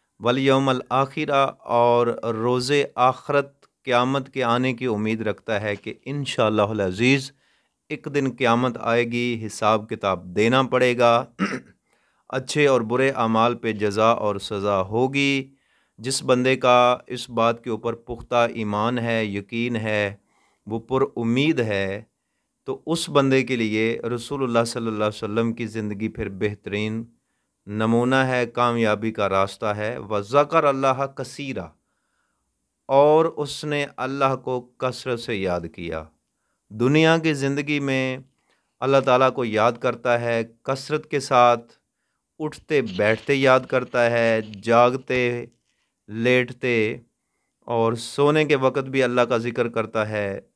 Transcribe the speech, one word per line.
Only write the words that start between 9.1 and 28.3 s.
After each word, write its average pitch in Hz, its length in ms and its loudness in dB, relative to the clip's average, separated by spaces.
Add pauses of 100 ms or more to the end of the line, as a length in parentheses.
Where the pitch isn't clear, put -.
हिसाब 107 500 0
किताब 95 380 -4 (100)
देना 117 300 4
पड़ेगा, 123 480 2 (280)
<clears throat> - 880 -10
अच्छे 139 360 0
और 127 160 4
बुरे 127 360 2
अमाल 113 360 2
पे 117 200 -4
जज़ा 107 400 2
और 104 260 -2
सज़ा 101 360 -2 (140)
होगी। 135 640 -2 (420)
जिस 127 240 -6
बंदे 127 340 2
का 123 520 4
इस 123 220 -10
बात 117 340 0
के 123 60 -8
ऊपर 113 240 -4 (120)
पुख्ता 120 400 0 (100)
ईमान 110 420 -2
है, 113 360 -2
यकीन 117 420 -6
है, 107 440 -2 (460)
वो 107 120 -6
पुरुम्मीद 131 840 0
है, 101 440 -4 (600)
तो 135 180 -8
उस 165 240 -4
बंदे 135 320 4
के 123 140 -4
लिए 110 480 -2
रसूलुल्लाह 117 640 -2
सल्लल्लाहु 110 440 -4
अलैहि 104 140 -10
वसल्लम 113 280 -2
की 113 140 -8
ज़िंदगी 107 420 -6
फिर 107 200 -8 (100)
बेहतरीन 107 680 -6 (600)
नमूना 117 580 2
है, 127 220 0